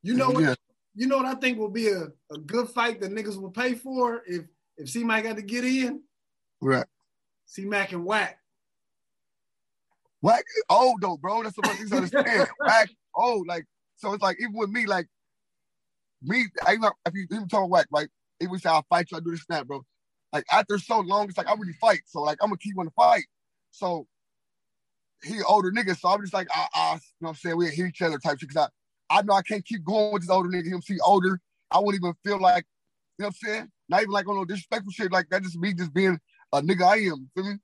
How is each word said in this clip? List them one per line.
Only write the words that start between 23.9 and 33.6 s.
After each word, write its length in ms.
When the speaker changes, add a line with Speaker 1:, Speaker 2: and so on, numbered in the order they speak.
Speaker 2:
he 140
an 100
older 240
nigga, 260
so 120
I'm 120
just 120
like, 200
"I, 200
I," 200
you 60
know 80
what 20
I'm 60
saying? 220
We 100
hit 200
each 140
other 180
type 200
shit, 140
'cause 160
I, 80
I 60
know 100
I 80
can't 240
keep 180
going 300
with 80
this 80
older 180
nigga. 160
You 80
know 60
what 0
I'm 60
saying? 200
Older, 380
I 100
wouldn't 220
even 120
feel 180
like, 240
you 40
know 40
what 160
I'm 100
saying? 180